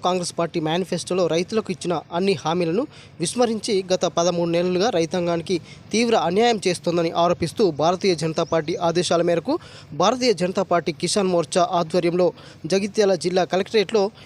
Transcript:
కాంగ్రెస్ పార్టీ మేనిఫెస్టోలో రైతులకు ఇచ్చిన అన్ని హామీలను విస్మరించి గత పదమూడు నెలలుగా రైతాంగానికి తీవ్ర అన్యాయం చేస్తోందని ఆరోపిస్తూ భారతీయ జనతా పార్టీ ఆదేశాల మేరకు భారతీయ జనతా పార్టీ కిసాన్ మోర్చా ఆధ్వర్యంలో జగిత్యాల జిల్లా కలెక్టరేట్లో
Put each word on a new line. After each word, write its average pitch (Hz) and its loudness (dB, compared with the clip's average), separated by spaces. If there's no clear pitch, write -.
కాంగ్రెస్ 180 -2
పార్టీ 175 -4
మేనిఫెస్టోలో 180 -2
రైతులకు 175 -2
ఇచ్చిన 170 -4
అన్ని 190 0
హామీలను 170 -2
విస్మరించి 220 -2
గత 185 0
పదమూడు 175 0
నెలలుగా 180 0
రైతాంగానికి 170 -2
తీవ్ర 226 2
అన్యాయం 196 2
చేస్తోందని 170 0
ఆరోపిస్తూ 175 2
భారతీయ 170 0
జనతా 160 -2
పార్టీ 165 -2
ఆదేశాల 170 0
మేరకు 175 0
భారతీయ 226 2
జనతా 185 -2
పార్టీ 175 0
కిసాన్ 185 0
మోర్చా 170 2
ఆధ్వర్యంలో 175 2
జగిత్యాల 196 0
జిల్లా 180 0
కలెక్టరేట్లో 196 0